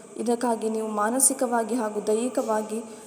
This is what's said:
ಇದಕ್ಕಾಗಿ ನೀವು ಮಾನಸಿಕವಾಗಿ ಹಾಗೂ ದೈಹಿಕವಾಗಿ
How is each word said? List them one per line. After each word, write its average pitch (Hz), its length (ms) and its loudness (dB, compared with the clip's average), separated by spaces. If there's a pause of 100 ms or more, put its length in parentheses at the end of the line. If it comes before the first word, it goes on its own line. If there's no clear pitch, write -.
(160)
ಇದಕ್ಕಾಗಿ 226 520 0
ನೀವು 220 200 -2
ಮಾನಸಿಕವಾಗಿ 233 840 2
ಹಾಗೂ 208 320 -2
ದೈಹಿಕವಾಗಿ 220 760 0 (260)